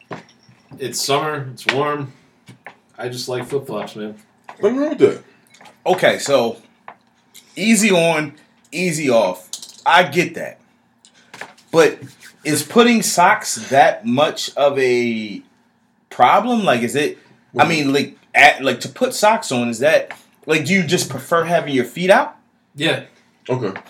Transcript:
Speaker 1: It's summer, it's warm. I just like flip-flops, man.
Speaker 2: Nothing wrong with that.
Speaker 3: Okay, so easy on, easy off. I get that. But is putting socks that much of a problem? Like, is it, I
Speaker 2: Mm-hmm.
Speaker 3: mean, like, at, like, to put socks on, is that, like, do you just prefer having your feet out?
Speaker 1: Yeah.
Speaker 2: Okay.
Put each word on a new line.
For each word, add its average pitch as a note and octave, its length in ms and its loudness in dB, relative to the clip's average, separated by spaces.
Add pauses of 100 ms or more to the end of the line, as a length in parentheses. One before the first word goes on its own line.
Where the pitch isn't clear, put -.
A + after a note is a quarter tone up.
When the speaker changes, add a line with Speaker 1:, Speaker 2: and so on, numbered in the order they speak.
(800)
Speaker 1:
It's B2 220 -8
summer, D3 520 -4
it's - 220 -20
warm. C#3+ 380 -4 (840)
I A#2+ 120 -10
just B2 200 -10
like B2 180 -6
flip-flops, A2+ 500 -8
man. G#2+ 200 -12 (460)
Speaker 2:
Nothing A3+ 160 0
wrong D4 120 -2
with D4 80 -8
that. - 240 2 (640)
Speaker 3:
Okay, D#3+ 360 2
so A#2+ 380 0 (1000)
easy G#3+ 340 2
on, E3 440 0 (360)
easy D#3 400 -4
off. G#2 400 0 (340)
I E3+ 200 4
get D#3 300 -2
that. D2+ 260 -14 (1120)
But D#3+ 260 4 (460)
is D3 180 -2
putting A#3 400 4
socks G3 540 2 (140)
that C#3 360 4
much C#3 500 -2
of C3+ 220 2
a A#2 640 -2 (680)
problem? G3+ 540 2
Like, B2 180 2
is A#2 120 -4
it, C#3+ 240 -2 (380)
I C#3+ 40 4
Speaker 2:
Mm-hmm. D#3 80 4
Speaker 3:
mean, D3 240 0
like, - 260 -2 (160)
at, C3+ 280 6
like, B2 180 -2
to - 80 -8
put - 260 -4
socks A3 380 0
on, A#2+ 160 0
is A2+ 120 -6
that, D3 320 2 (340)
like, D3+ 180 0
do D3 100 -2
you F#3+ 100 2
just D#3+ 240 -2
prefer E3 360 -2
having D#3 300 -2
your B2 100 2
feet F3 260 0
out? C4+ 260 2 (380)
Speaker 1:
Yeah. C3+ 300 -2 (440)
Speaker 2:
Okay. B2 420 -6